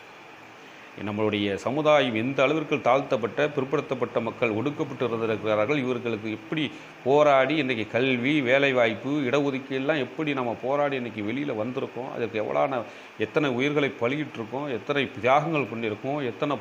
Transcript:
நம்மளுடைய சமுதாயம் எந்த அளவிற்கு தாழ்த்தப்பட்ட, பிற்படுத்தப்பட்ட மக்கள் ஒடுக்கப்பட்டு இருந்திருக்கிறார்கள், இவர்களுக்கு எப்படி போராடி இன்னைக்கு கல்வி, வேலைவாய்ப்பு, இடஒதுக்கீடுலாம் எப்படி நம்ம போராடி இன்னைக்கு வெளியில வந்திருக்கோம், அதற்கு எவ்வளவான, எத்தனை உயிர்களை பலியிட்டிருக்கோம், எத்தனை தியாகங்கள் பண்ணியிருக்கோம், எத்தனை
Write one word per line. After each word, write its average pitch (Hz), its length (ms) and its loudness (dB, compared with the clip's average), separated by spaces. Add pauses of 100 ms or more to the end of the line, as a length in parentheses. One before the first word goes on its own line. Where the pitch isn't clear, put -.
(1040)
நம்மளுடைய 104 500 0
சமுதாயம் 139 600 2
எந்த 131 280 2
அளவிற்கு 147 380 2
தாழ்த்தப்பட்ட, 131 640 2
பிற்படுத்தப்பட்ட 131 760 -2
மக்கள் 113 320 0
ஒடுக்கப்பட்டு 143 480 -2
இருந்திருக்கிறார்கள், 110 760 0
இவர்களுக்கு 113 540 -2
எப்படி 143 400 -4 (320)
போராடி 143 520 6
இன்னைக்கு 127 360 0
கல்வி, 131 500 2
வேலைவாய்ப்பு, 127 680 4
இடஒதுக்கீடுலாம் 139 880 0
எப்படி 143 340 -4
நம்ம 123 280 -2
போராடி 143 340 0
இன்னைக்கு 113 260 -6
வெளியில 120 440 -2
வந்திருக்கோம், 127 500 -6
அதற்கு 107 240 -4
எவ்வளவான, 135 420 0 (360)
எத்தனை 143 320 0
உயிர்களை 139 520 0
பலியிட்டிருக்கோம், 131 720 -4
எத்தனை 127 380 -2 (120)
தியாகங்கள் 143 520 2
பண்ணியிருக்கோம், 117 520 -4
எத்தனை 135 360 -2